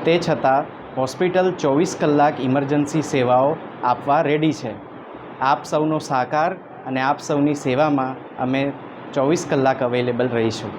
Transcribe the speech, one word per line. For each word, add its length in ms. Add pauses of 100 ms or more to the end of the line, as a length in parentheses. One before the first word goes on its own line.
તે 140 (100)
છતાં 360 (320)
હોસ્પિટલ 560
ચોવીસ 480
કલાક 400
ઇમરજન્સી 640
સેવાઓ 540 (280)
આપવા 360
રેડી 320
છે. 220 (680)
આપ 240
સૌનો 340
સહકાર 540 (340)
અને 140
આપ 180
સૌની 360
સેવામાં 840
અમે 340 (420)
ચોવીસ 360
કલાક 320
અવેલેબલ 460
રહીશું. 500